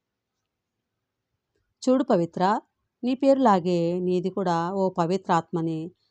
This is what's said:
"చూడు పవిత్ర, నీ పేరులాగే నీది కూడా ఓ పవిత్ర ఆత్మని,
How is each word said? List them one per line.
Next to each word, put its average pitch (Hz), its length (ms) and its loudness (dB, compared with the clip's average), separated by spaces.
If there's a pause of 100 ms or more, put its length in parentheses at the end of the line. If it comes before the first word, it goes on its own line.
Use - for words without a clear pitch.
(1900)
"చూడు 262 160 2
పవిత్ర, 185 560 0 (440)
నీ 254 100 -2
పేరులాగే 185 840 2
నీది 180 300 -2
కూడా 180 420 -2
ఓ 190 180 0
పవిత్ర 185 420 -2
ఆత్మని, 165 580 -4 (200)